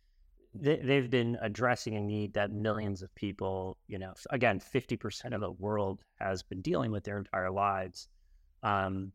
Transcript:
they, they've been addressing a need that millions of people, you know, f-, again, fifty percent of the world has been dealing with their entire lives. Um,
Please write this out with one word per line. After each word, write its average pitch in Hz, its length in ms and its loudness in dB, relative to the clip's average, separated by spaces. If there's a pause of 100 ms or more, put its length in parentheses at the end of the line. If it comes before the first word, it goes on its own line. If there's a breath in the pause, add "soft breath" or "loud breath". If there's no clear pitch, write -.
(560)
they, 156 220 4
they've 135 340 2
been 120 320 4
addressing 113 520 0
a 104 60 0
need 104 320 -2
that 104 180 0
millions 104 520 -2
of 95 100 -16
people, 95 720 -4
you 98 140 -8
know, 92 160 -10
f-, - 160 -18
again, 117 280 4
fifty - 380 -2
percent 113 380 -6
of 104 60 -2
the 95 100 -2
world 98 500 0 (180)
has 95 220 -2
been 95 200 -8
dealing 147 300 2
with 101 120 -2
their 104 160 -4
entire 95 320 -2
lives. 98 580 0 (540)
Um, 98 520 2